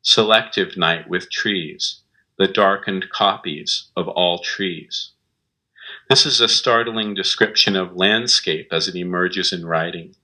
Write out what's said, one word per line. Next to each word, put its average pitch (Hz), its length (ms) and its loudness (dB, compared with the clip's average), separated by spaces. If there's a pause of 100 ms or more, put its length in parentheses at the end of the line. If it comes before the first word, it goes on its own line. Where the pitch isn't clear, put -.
Selective 110 720 2
night 82 320 0
with 87 220 -4
trees, - 720 -4 (380)
the 95 100 4
darkened 98 640 0
copies - 840 -2
of 87 140 -4
all 87 300 2
trees. - 720 -8 (960)
This - 180 6
is 127 140 0
a 113 80 6
startling 113 640 0
description 98 640 2
of 90 180 -2
landscape 95 800 0
as 82 160 0
it 90 80 -8
emerges 90 560 -2
in 87 140 -6
writing, 85 580 -4